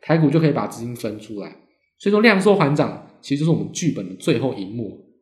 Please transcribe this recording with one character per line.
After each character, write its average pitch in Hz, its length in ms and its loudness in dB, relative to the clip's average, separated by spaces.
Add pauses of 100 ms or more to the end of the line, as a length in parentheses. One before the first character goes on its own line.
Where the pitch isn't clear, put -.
台 156 160 2
股 156 120 6
就 156 100 4
可 160 80 4
以 143 40 4
把 113 160 -2
资 113 160 -10
金 120 120 -8
分 107 240 -8
出 104 200 -12
来。 - 160 -14 (440)
所 - 100 -2
以 - 20 2
说 208 100 4
量 214 200 4
缩 196 140 6
缓 147 200 2
涨 123 320 -2 (140)
其 - 140 -4
实 143 40 -4
就 156 60 -2
是 165 60 2
我 147 120 2
们 - 80 -10
剧 151 220 -4
本 95 160 -8
的 95 60 -14
最 131 240 -2
后 127 140 -2
一 98 120 -10
幕 104 340 -10 (220)